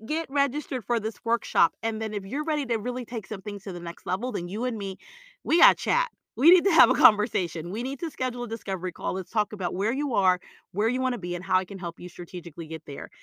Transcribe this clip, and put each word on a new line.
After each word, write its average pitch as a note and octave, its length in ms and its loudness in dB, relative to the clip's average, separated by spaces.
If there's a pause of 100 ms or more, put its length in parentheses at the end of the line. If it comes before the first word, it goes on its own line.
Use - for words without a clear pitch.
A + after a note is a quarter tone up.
get D#4 220 -2
registered C#4 560 -2
for A#3 160 0
this A3 240 -4
workshop. A3 480 2 (100)
And A3 200 -2
then G#3+ 120 -4
if G3 100 -4
you're C4+ 200 -4
ready D4 220 -2
to A3+ 100 0
really A#3+ 280 -2
take A#3 220 -8
some F#3+ 160 -6
things G3+ 220 -8
to F#3+ 80 -6
the F3 80 -6
next E3+ 260 -10
level, G3 260 -2
then F3 160 -4
you G#3+ 160 -4
and A#3+ 120 -2
me, G3 220 -6 (440)
we D4+ 160 0
gotta G#3+ 160 6
chat. D#3+ 340 0 (260)
We C#4 160 6
need F4 140 6
to F#4 80 2
have A#3+ 160 8
a B3 60 4
conversation. G3+ 760 2
We A3 120 -2
need C4+ 180 -4
to D#4+ 100 -4
schedule B3 340 -4
a A3 40 -8
discovery F#3+ 420 -4
call. F3+ 220 -4
Let's F#3 180 -4
talk G#3+ 220 0
about F3 220 -4
where G3+ 180 0
you C4+ 220 -2
are, F#3 260 4 (320)
where G#3 160 0
you B3 140 0
wanna B3 160 2
be, F3 160 -4
and F3 100 -6
how F#3 140 2
I F#3 80 -2
can G3 120 -8
help E3+ 220 -6
you F3+ 80 -6
strategically E3+ 580 -8
get D#3 200 -6
there. - 240 -8 (120)